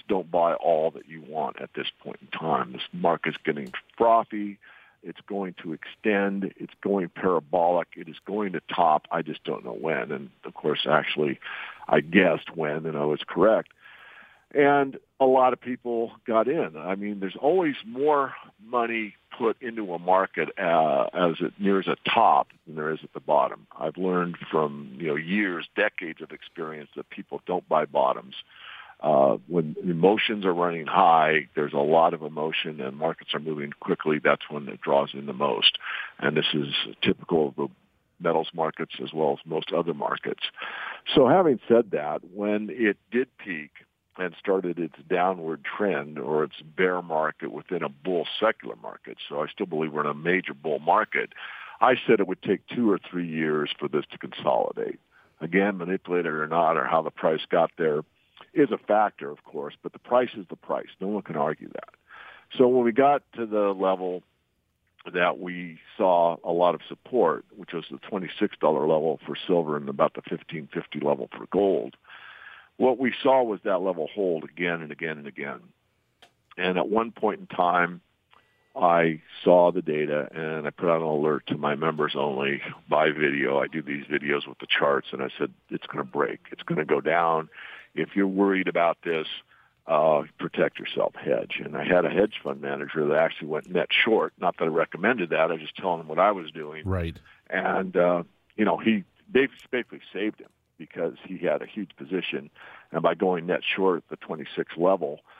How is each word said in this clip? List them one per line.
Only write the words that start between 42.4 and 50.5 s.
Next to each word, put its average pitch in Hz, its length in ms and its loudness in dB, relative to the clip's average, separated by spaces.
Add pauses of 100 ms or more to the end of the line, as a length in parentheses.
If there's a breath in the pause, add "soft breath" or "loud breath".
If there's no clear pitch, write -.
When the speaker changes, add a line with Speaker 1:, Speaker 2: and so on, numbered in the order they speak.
Speaker 1:
it 104 240 0 (160)
did 123 160 0 (120)
peak 78 320 -10 (460)
and 90 220 -4
started 90 400 0
its 82 160 -4 (140)
downward 87 560 0
trend 76 520 -2
or 76 280 0
its - 160 -14
bear 90 400 0
market 78 500 -2
within 82 320 -6
a 73 60 -2
bull 78 360 -2 (140)
secular 64 420 -2
market, 55 360 -14 (100)
so 73 140 -4
I 76 60 -2
still 98 180 -6
believe 78 260 -2
we're 73 140 -2
in - 20 0
a 73 60 -2
major 85 400 -2